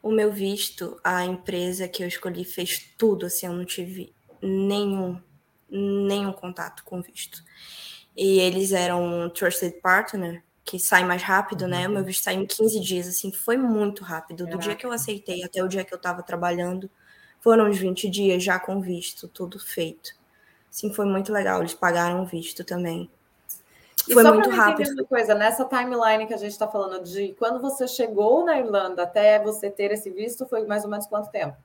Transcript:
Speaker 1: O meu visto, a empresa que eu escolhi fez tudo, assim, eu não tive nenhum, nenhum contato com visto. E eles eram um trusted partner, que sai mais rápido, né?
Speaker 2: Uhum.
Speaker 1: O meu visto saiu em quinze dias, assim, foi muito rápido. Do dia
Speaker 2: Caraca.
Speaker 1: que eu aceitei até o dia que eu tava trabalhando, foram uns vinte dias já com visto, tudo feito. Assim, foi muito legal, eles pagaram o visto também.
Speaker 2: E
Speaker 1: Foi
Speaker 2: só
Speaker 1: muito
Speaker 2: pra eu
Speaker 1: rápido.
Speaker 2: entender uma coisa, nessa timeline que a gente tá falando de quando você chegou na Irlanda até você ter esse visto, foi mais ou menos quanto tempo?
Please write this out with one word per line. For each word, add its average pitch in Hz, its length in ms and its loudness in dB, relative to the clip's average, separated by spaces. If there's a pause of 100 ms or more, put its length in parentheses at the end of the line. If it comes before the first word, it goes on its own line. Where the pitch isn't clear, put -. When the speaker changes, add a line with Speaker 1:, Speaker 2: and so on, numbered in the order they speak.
Speaker 1:
O 220 100 -2
meu 214 200 4
visto, 196 720 -6
a 180 220 0
empresa 180 640 -4
que 185 160 -8
eu 175 40 -6
escolhi 175 360 -8
fez - 540 -8
tudo, 190 300 2
assim, 175 180 -4
eu 175 80 -6
não 180 120 -6
tive 180 480 -10 (280)
nenhum, 196 800 -2 (480)
nenhum 202 640 -2
contato 180 500 -12
com 180 180 -10
visto. - 420 -14 (720)
E 190 240 6
eles 185 320 2
eram 175 540 0
um 175 40 -4
trusted 175 520 -2
partner, 185 600 0 (220)
que - 140 -8
sai 180 260 4
mais 180 180 0
rápido, 196 420 0
né? 180 200 0
Speaker 2:
Uhum. 196 60 -2
Speaker 1:
O 208 40 0
meu 196 80 0
visto 185 200 -4
saiu 190 180 -2
em 208 40 -2
quinze 220 340 2
dias, 180 280 -4
assim, 190 240 -6
foi - 240 -2
muito 214 480 0
rápido. 170 420 -10
Do 170 120 -6
dia - 20 -4
Speaker 2:
Caraca. 208 160 -4
Speaker 1:
que 226 100 -16
eu 247 60 -6
aceitei 202 520 -6
até 185 200 -4
o 190 40 0
dia 185 180 -2
que - 80 -12
eu 175 40 -10
tava 180 240 -6
trabalhando, 175 680 -4 (500)
foram 226 300 6
uns 202 80 2
vinte 185 320 -2
dias 185 340 2
já 185 160 2
com 190 220 -4
visto, 180 480 -8
tudo 185 300 -10
feito. - 520 -6 (580)
Assim, 208 240 -6
foi 208 120 0
muito 196 260 0
legal, 190 300 0
eles 170 120 -4
pagaram 175 480 2
o 185 40 -4
visto 175 400 -10
também. 175 440 -6 (1000)
Speaker 2:
E 240 40 6
Speaker 1:
Foi 233 100 12
Speaker 2:
só 220 100 12
Speaker 1:
muito - 160 6
Speaker 2:
pra - 40 0
eu - 40 2
Speaker 1:
rápido. 220 240 4
Speaker 2:
entender 277 200 -2
uma - 60 -4
coisa, 226 280 2
nessa 220 280 2
timeline 233 640 0
que 226 60 -6
a 208 40 -6
gente 208 200 -8
tá 214 100 -2
falando 190 380 -4
de 190 340 -6
quando 240 220 0
você 269 260 -2
chegou 226 560 4
na 311 160 2
Irlanda 190 440 0
até 208 380 6
você 208 280 -4
ter 202 220 -2
esse 214 180 -4
visto, 226 380 -6
foi 220 180 -2
mais 208 180 -2
ou 208 60 -6
menos 208 180 -6
quanto 208 240 -4
tempo? 160 340 -6